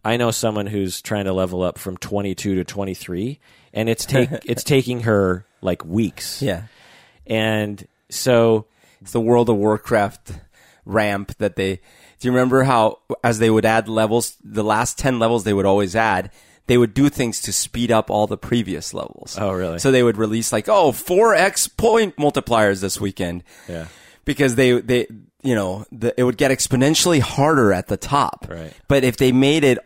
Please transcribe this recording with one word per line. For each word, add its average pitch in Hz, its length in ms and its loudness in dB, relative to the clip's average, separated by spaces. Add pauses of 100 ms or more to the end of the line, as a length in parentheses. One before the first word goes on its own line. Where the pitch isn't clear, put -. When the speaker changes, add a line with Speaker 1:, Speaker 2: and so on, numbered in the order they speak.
Speaker 1:
I 113 120 2
know 120 140 0
someone 107 340 -2
who's 98 360 -4
trying 101 240 -4
to 95 80 -2
level 92 280 -2
up 90 160 -4
from 92 200 -12
twenty-two 101 580 -4
to 92 80 -2
twenty-three, 98 720 -8 (360)
and 110 160 -2
it's - 160 -4
take, 127 260 0
Speaker 2:
<laughs> - 140 -10
Speaker 1:
it's - 180 -6
taking 127 380 0
her, 98 440 2 (160)
like, 92 220 -4
weeks. 95 580 -6
Speaker 2:
Yeah. 104 220 -4 (640)
Speaker 1:
And 107 580 -2 (240)
so 117 560 2 (360)
Speaker 2:
It's 98 100 -20
the 120 100 -2
World 120 280 4
of 107 80 4
Warcraft 107 760 -2 (520)
ramp 101 520 -2
that 104 180 -2
they, 95 200 -2 (440)
do 123 80 -4
you 123 40 0
remember 127 320 4
how, 117 360 2 (240)
as 113 160 0
they 113 100 4
would 110 160 4
add 110 220 2
levels, 110 560 0
the 107 200 -6
last 107 340 -2
ten 127 220 -2
levels 113 240 2
they 104 100 0
would 98 120 2
always 98 300 2
add, 104 360 0 (360)
they 123 100 4
would 117 160 4
do 139 160 4
things 143 320 -4
to 104 120 -8
speed - 380 -4
up 110 180 2
all 104 180 0
the 107 100 -4
previous 95 560 -4
levels. - 460 -12
Speaker 1:
Oh, 98 120 -2
really? 90 280 -4
Speaker 2:
So 135 120 2
they 127 120 6
would 113 140 2
release, 110 360 -2
like, 110 160 -2
"Oh, 180 220 4
four 208 420 2
X 185 340 0
point 220 480 0
multipliers 113 640 0
this 98 200 -6
weekend." 87 420 -6 (240)
Speaker 1:
Yeah. 82 200 -12 (360)
Speaker 2:
Because 139 300 0
they, 123 260 4
they, 123 280 -2 (340)
you 127 140 0
know, 98 360 -2
the, 113 240 -4
it 127 80 2
would 123 140 0
get 135 140 2
exponentially 139 680 2
harder 135 540 2
at 90 140 -4
the 101 100 -4
top. - 500 -2
Speaker 1:
Right. 80 240 -14 (160)
Speaker 2:
But 139 160 2
if 123 140 0
they 127 140 2
made 139 320 4
it 127 220 4